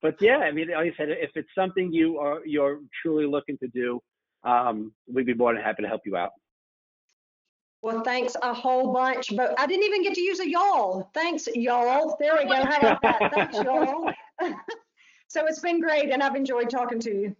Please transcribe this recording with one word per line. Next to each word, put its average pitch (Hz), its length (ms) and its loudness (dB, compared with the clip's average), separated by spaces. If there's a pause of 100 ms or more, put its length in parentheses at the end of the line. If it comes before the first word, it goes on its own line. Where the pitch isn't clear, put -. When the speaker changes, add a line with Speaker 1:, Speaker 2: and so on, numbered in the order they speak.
Speaker 1:
but 156 180 0
yeah, 233 180 6
I 160 140 0
mean, 160 180 -4
like 160 240 0
I - 20 -20
said, 151 140 -4
if 160 240 -4
it's 156 200 -8
something 185 380 0
you 160 260 2
are, 147 280 -4
you're 147 340 0 (220)
truly 151 240 0
looking 143 320 -2
to 131 100 -8
do, 120 320 -4 (440)
um, 120 480 0 (200)
we'd 127 140 0
be 123 80 0
more 120 180 4
than 110 100 -2
happy 110 200 -2
to 104 60 -4
help 107 160 -4
you 98 120 -4
out. 87 140 -2 (1500)
Speaker 2:
Well, 226 200 -2
thanks 247 380 -2
a 247 140 -2
whole 254 380 0
bunch, 254 440 0
but 240 220 0
I 285 80 2
didn't 381 180 2
even 403 180 2
get 392 120 0
to 349 60 -2
use 370 200 -2
a 359 80 -4
y'all. 277 640 2
Thanks, 320 420 -2
y'all. 247 680 2
There 302 160 4
we 294 80 2
go. 277 100 2
How 269 240 2
about 233 240 4
that? 220 320 2
Thanks, - 220 0
y'all. 277 540 0 (300)
<laughs> 349 140 -4 (760)
So 320 180 -2
it's 311 140 -2
been 339 200 0
great, 302 300 2
and 277 120 0
I've 277 140 0
enjoyed 247 340 -2
talking 240 300 -2
to 226 100 -4
you. 202 300 -4